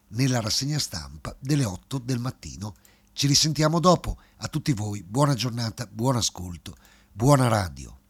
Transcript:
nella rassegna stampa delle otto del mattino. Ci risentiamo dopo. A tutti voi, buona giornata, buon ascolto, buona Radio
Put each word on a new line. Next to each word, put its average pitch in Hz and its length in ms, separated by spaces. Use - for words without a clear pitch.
nella 123 340
rassegna 135 360
stampa 78 600
delle 139 240
otto 95 320
del 123 220
mattino. 107 560
Ci - 120
risentiamo 156 540
dopo. 170 380
A 113 60
tutti - 240
voi, 104 300
buona 120 300
giornata, 117 580
buon 120 260
ascolto, 90 600
buona 131 380
Radio 78 500